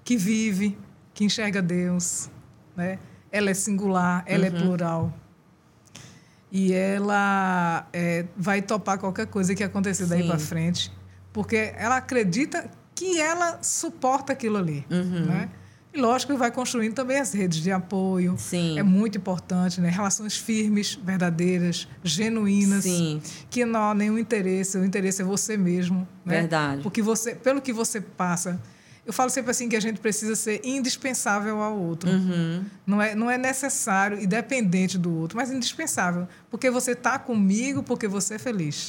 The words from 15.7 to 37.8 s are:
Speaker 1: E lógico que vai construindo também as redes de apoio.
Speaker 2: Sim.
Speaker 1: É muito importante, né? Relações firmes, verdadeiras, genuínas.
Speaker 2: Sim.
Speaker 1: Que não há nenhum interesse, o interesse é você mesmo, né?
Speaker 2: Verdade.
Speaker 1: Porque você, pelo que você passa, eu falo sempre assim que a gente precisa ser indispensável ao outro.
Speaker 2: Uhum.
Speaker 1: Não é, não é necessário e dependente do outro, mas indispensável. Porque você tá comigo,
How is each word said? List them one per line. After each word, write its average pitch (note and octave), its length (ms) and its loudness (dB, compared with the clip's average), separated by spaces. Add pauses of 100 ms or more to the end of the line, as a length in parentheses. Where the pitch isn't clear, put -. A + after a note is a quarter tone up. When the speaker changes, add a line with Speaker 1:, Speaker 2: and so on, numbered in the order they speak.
Speaker 1:
E D4+ 80 -6
lógico B3 340 2
que C4 60 0
vai A#3+ 120 2
construindo A#3 440 -2
também C4 240 0
as - 140 -2
redes F3+ 260 0
de F3+ 120 0
apoio. F#3 680 0
Speaker 2:
Sim. E3+ 420 -2
Speaker 1:
É G3+ 40 2
muito G#3 340 6
importante, F3+ 600 -2
né? F3 100 4
Relações G3+ 460 -2
firmes, G#3+ 680 0
verdadeiras, F3 840 0 (160)
genuínas. G3+ 800 2
Speaker 2:
Sim. E3+ 380 0 (280)
Speaker 1:
Que B3 140 0
não A3+ 160 0 (120)
há - 20 2
nenhum G#3 240 2
interesse, F#3+ 600 0
o F#3 80 2
interesse F#3+ 360 0
é F#3 40 0
você G3 300 0
mesmo, F3+ 520 2 (180)
né? E3 140 2
Speaker 2:
Verdade. D3+ 420 0
Speaker 1:
Porque F#3+ 200 -4
você, A3 340 0
pelo C4 260 0
que C4+ 100 -6
você A3 300 -2
passa, F3+ 580 -4 (460)
eu - 80 -6
falo B3+ 160 2
sempre B3 220 -2
assim A#3+ 180 -2
que A3+ 60 0
a G#3+ 40 4
gente G#3+ 200 -2
precisa G#3+ 360 0
ser G#3 280 -2
indispensável B3 960 -2
ao G#3+ 160 -2
outro. E3+ 320 -2
Speaker 2:
Uhum. F3+ 560 0 (220)
Speaker 1:
Não G3+ 120 2
é, G#3+ 140 2
não A3+ 160 0
é B3 80 2
necessário A#3 840 0
e G#3+ 60 -2
dependente F#3+ 720 2
do F3 180 0
outro, D#3+ 220 -4
mas B3+ 140 -2
indispensável. G3+ 760 -2 (220)
Porque B3 220 0
você B3+ 240 0
tá B3 240 0
comigo, A#3 640 2